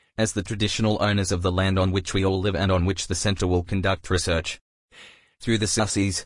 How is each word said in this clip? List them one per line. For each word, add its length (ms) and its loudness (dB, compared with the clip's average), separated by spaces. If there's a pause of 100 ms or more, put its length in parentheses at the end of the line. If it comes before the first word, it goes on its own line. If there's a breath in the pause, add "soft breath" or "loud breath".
(160 loud breath)
as 160 0
the 100 -2
traditional 580 0
owners 300 2
of 120 0
the 100 2
land 260 2
on 140 2
which 200 -2
we 120 2
all 160 2
live 160 0
and 160 2
on 120 2
which 220 -2
the 80 -4
centre 320 -2
will 160 2
conduct 480 -2
research. 480 -2 (840 loud breath)
Through 180 0
the 80 0
susis, 600 0